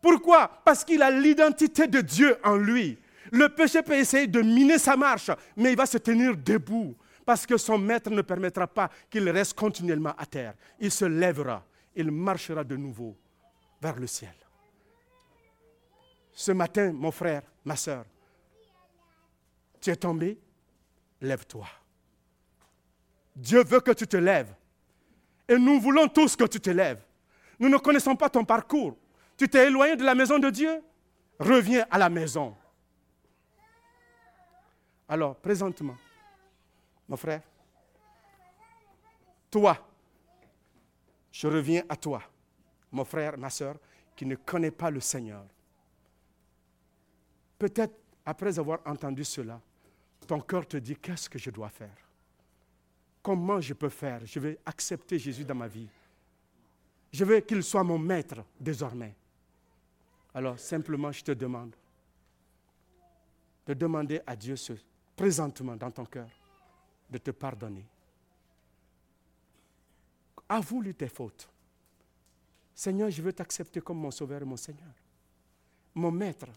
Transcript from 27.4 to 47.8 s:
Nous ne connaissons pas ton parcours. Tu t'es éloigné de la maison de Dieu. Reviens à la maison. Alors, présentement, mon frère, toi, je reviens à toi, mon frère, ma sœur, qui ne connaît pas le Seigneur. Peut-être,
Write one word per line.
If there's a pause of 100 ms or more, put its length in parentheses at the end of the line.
Nous
ne
connaissons
pas
ton
parcours. (400)
Tu
t'es
éloigné
de
la
maison
de
Dieu. (600)
Reviens
à
la
maison. (2500)
Alors,
présentement, (1120)
mon
frère, (2000)
toi, (1600)
je
reviens
à
toi, (720)
mon
frère,
ma
sœur, (400)
qui
ne
connaît
pas
le
Seigneur. (2250)
Peut-être, (280)